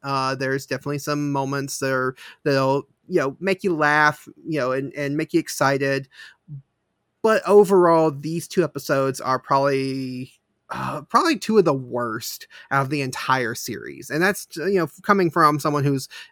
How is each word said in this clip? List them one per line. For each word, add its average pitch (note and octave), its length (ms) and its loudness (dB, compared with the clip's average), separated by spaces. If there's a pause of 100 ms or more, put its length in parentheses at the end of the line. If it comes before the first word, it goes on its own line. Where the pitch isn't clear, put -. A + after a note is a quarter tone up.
Uh, C3+ 320 -2
there's C3+ 320 -4
definitely C#3+ 320 -6
some D3 320 -4
moments C#3 480 -4
that C3+ 120 -2
are, C3 240 -2 (280)
that'll, C3+ 440 0 (200)
you F3 120 0
know, C3+ 200 -2
make F#3+ 240 -2
you F3+ 120 0
laugh, D3+ 520 2 (200)
you D#3 120 -4
know, B2+ 140 0
and, C3+ 200 -4
and C#3+ 240 -4
make D3+ 160 -4
you E3+ 60 2
excited. C#3 680 0 (1120)
But A3 260 2
overall, F3 640 6
these D#3 360 -6
two - 160 0
episodes C3+ 560 -2
are B2+ 200 0
probably C3+ 920 -2 (380)
uh, - 340 -8
probably C#4+ 340 2
two A3 220 -2
of F#3 60 6
the D#3 80 4
worst A#2+ 720 -6 (240)
out C#3 120 2
of C3 60 -6
the D3 120 -2
entire C3 540 -2
series. - 540 -12
And D3+ 120 -2
that's, F#3+ 340 -2
you E3+ 200 -2
know, F3 100 2
f-, - 180 -10
coming G3 260 2
from D3+ 300 2
someone D3 240 0
who's C#3 260 -2 (220)